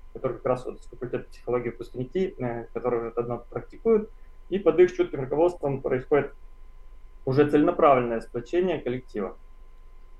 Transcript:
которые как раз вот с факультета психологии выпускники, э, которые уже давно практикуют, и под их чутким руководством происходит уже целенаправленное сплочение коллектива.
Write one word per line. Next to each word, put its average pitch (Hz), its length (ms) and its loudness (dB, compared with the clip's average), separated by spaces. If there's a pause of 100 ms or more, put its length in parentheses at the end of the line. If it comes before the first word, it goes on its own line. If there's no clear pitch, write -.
(160)
которые 120 240 -4
как - 80 -4
раз 123 180 0
вот - 180 -12
с - 60 -16
факультета 123 420 -8
психологии 120 400 -4
выпускники, 127 680 -6
э, 117 340 -6
которые 120 300 -2
уже 113 120 -8
давно 120 340 -4
практикуют, 214 640 0 (380)
и 190 100 0
под 165 200 4
их 180 140 8
чутким 156 280 -2
руководством 147 600 0
происходит 135 500 2 (920)
уже 143 240 4
целенаправленное 143 720 4
сплочение 170 600 -2
коллектива. 107 560 -6 (840)